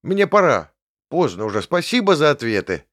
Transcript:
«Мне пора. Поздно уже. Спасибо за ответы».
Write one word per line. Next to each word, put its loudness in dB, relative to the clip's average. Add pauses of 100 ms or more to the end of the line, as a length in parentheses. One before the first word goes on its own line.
«Мне 0
пора. 2 (360)
Поздно -2
уже. -2
Спасибо 0
за 4
ответы». -4